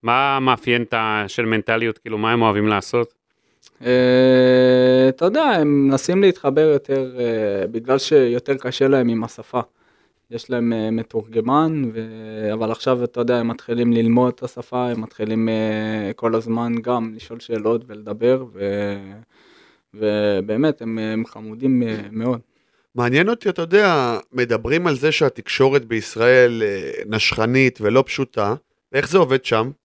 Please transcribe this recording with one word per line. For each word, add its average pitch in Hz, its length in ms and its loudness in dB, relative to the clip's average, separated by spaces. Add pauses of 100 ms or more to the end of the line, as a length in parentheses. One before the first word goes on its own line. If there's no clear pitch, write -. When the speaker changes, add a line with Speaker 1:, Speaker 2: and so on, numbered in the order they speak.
Speaker 1:
מה 135 360 2
מאפיין 123 440 0
את 107 100 -6
ה-, 110 340 -2
של 117 180 -4
מנטליות, 113 520 -2
כאילו, 110 200 -10
מה 110 140 0
הם 117 100 2
אוהבים 107 260 2
לעשות? 107 460 -2 (720)
Speaker 2:
אה, 127 1200 4
אתה 135 160 -2
יודע, 214 180 2
הם 147 440 2
מנסים 175 340 0
להתחבר 156 400 2 (120)
יותר, 135 460 -2
אה, 107 480 -2
בגלל 117 300 -2
שיותר 131 600 2
קשה 131 300 -2
להם 131 220 4
עם 113 140 -2
השפה. 113 360 -8 (720)
יש 117 180 -12
להם, 120 240 0
אה, 110 180 -2
מתורגמן, 117 1000 -2
ו-, 110 600 -8
אבל 113 180 -4
עכשיו, 123 320 -2
אתה 120 180 -4
יודע, 120 180 0
הם 117 80 -2
מתחילים 117 460 -2
ללמוד 117 420 2
את - 80 -14
השפה, 123 440 -8
הם 117 140 -6
מתחילים, 113 480 -4
אה, 107 680 -4
כל 113 200 -2
הזמן 117 460 -4
גם 117 340 -4
לשאול 113 240 -18
שאלות 113 480 -2
ולדבר, 113 680 -4
ו-, 101 420 -4 (1000)
ובאמת, 104 880 -2
הם, 113 160 -8
הם 110 280 -4
חמודים, 120 580 -4
אה, 110 140 -4 (140)
מאוד. 117 280 -4 (560)
Speaker 3:
מעניין 127 340 2
אותי, 233 200 -2
אתה 175 120 -4
יודע, 165 560 2 (160)
מדברים 123 540 -2
על 151 80 0
זה 143 160 0
שהתקשורת 135 720 0
בישראל, 117 800 2
אה, 95 260 -4 (140)
נשכנית 113 760 0
ולא 113 260 2
פשוטה, 110 480 -4 (360)
ואיך 139 180 -2
זה 170 80 2
עובד 135 280 2
שם? 117 260 0 (140)